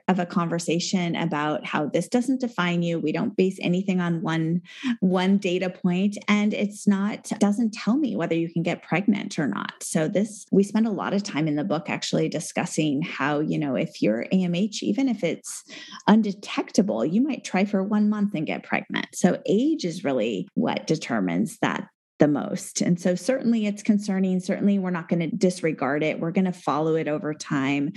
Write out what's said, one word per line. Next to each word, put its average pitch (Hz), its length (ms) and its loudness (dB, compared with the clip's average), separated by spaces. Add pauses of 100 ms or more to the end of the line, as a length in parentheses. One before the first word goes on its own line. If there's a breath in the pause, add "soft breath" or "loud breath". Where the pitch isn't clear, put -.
of 185 120 2
a 175 60 0
conversation 170 920 0
about 151 520 -2
how 151 180 -2
this 170 220 -2
doesn't 254 340 0
define 175 400 0
you. 170 180 0
We 151 120 -2
don't - 260 -2
base 190 240 2
anything 180 400 0
on 170 220 0
one, 160 400 0 (380 loud breath)
one 190 360 4
data 185 320 0
point, 190 480 0 (100)
and 208 260 4
it's 208 340 -2
not, 202 420 0 (100)
doesn't 208 340 2
tell 220 220 0
me 294 200 0
whether 165 200 0
you 165 160 -2
can 165 120 -2
get 170 180 -2
pregnant - 560 0
or 151 100 0
not. - 360 -6
So 160 240 0
this, - 440 -2
we 196 120 6
spend 220 240 2
a 220 40 0
lot 131 220 -2
of 202 100 2
time 156 240 -2
in 147 80 0
the 147 80 -2
book - 260 -2
actually 160 380 -2
discussing 156 760 -2
how, 147 360 -2
you 156 200 0
know, 139 160 -2
if - 260 -2
your - 220 0
A 190 200 2
M 175 120 0
H, 202 260 -2
even 269 260 0
if 220 160 -2
it's - 400 -6 (440 loud breath)
undetectable, 202 1000 2
you 185 160 2
might 285 220 -2
try 190 220 2
for 196 180 0
one 208 260 2
month 208 240 0
and 156 140 -2
get - 160 -4
pregnant. - 500 -4
So - 320 2
age 285 400 2
is 170 180 -4
really 117 500 0
what - 340 -2
determines 107 720 0
that - 280 -2 (320)
the 151 80 8
most. - 540 -4
And 175 200 2
so 180 140 0
certainly 233 500 0
it's 208 180 -4
concerning. 190 560 2
Certainly 202 400 2
we're 185 120 -2
not 165 180 -6
gonna 170 180 2
disregard 156 760 0
it. 156 160 0
We're 165 120 -2
gonna 185 220 0
follow 156 420 0
it 156 120 -2
over 151 260 -4
time. 143 640 -2